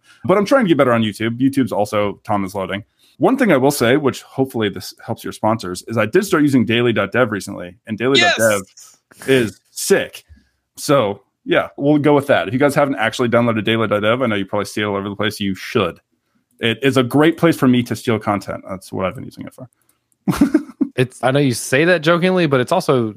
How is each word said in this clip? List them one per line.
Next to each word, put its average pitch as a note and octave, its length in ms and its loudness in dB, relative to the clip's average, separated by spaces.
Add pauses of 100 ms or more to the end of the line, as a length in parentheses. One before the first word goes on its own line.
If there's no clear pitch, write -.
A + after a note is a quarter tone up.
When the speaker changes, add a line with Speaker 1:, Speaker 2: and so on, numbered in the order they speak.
(240)
Speaker 1:
But F3+ 140 2
I'm G3+ 80 0
trying C4+ 180 2
to F#3 40 2
get D#3 100 4
better B2 160 4
on A2+ 80 2
YouTube. A2+ 360 -4
YouTube's C3+ 340 0
also, G#2 520 -2
Tom G#2 200 -2
is F#2+ 100 -10
loading. F#2+ 300 -8 (340)
One G#3 180 2
thing A3+ 160 2
I C3+ 60 4
will C3+ 120 2
say, B2+ 280 2
which C3+ 240 -2
hopefully B2 480 -4
this - 240 -12 (100)
helps - 200 -10
your F#2+ 100 -10
sponsors, G#2+ 540 -4
is A2+ 100 -4
I A2 80 0
did F3+ 180 2
start D#3 180 0
using C3+ 220 4
daily A#2 300 2
dot G2+ 180 -2
dev A2+ 200 2
recently, F#2 440 -10 (100)
and G#2 120 -8
daily C3+ 200 2
dot - 200 2
dev G#2+ 240 2
Speaker 2:
Yes! - 680 -14
Speaker 1:
is B2 320 0 (100)
sick. - 540 -2 (520)
So A2 460 0 (220)
yeah, D#3+ 320 0
we'll D3 220 2
go D3 160 4
with C#3 140 2
that. F#2 200 2
If G#2 60 -2
you B2+ 60 -2
guys C#3+ 140 2
haven't D3 220 0
actually A2+ 320 -2
downloaded A#2 360 0
daily A2+ 240 0
dot G#2 120 0
dev, A2+ 220 0
I B2+ 40 2
know G#2+ 100 0
you G2 100 -2
probably G2+ 200 -4
see - 140 -6
it G#2 40 0
all G2+ 120 -2
over G2 140 -6
the G2 60 -10
place. G#2 220 -4
You G2 160 -4
should. F2+ 460 -2 (600)
It A2+ 220 0
is C3+ 140 2
a C3+ 60 6
great D3+ 340 2
place E3 220 2
for C3+ 100 2
me B2 140 4
to A#2+ 140 -8
steal A2 220 -2
content. G2+ 480 -6
That's F#2+ 240 -14
what G2+ 140 -6
I've F2+ 100 -6
been - 100 -14
using - 220 -16
it - 60 -18
for. - 160 -20 (600)
<laughs> - 300 0 (360)
Speaker 2:
It's, - 260 -4
I B2+ 80 2
know C#3 100 2
you C3 140 2
say D3 320 0
that F3 160 2
jokingly, F3 440 2
but C3+ 140 2
it's B2 120 -2
also B2+ 440 0